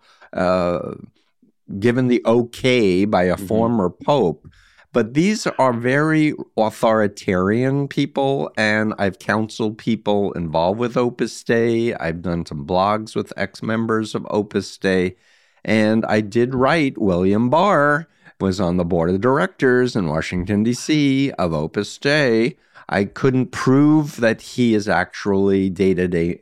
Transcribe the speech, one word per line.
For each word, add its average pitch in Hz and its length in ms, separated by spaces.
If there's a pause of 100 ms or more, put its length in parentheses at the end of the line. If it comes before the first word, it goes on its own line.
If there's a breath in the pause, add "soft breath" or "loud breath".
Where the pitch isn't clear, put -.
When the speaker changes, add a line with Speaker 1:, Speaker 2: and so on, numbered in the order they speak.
(320 soft breath)
Speaker 1:
uh, 90 640 (840)
given 120 300
the 123 180
okay 117 800
by 101 200
a 87 120
Speaker 2:
Mm-hmm. 98 100
Speaker 1:
former 110 420
pope. - 580 (460 soft breath)
But 117 220
these 185 320
are 131 260
very 147 600 (220)
authoritarian 110 1300
people, 139 680
and 107 420
I've 98 200
counseled 110 600
people 104 540
involved 85 480
with 120 160
Opus 123 480
Dei. 117 500
I've 82 280
done 85 220
some 71 220
blogs 101 480
with 107 220
ex-members 110 760
of 113 160
Opus 101 460
Dei. 92 400 (480 soft breath)
And 107 420
I 107 160
did 117 320
write, 135 440
William 98 520
Barr 156 580 (320 soft breath)
was 95 200
on 87 160
the 90 80
board 85 260
of 95 100
directors 127 760
in 95 120
Washington, 90 560
D 117 100
C, 139 600
of 87 200
Opus 80 460
Dei. 139 580 (320 loud breath)
I 98 160
couldn't 127 460
prove 147 680
that 113 220
he 120 340
is 104 140
actually 98 800
day-to-day 87 720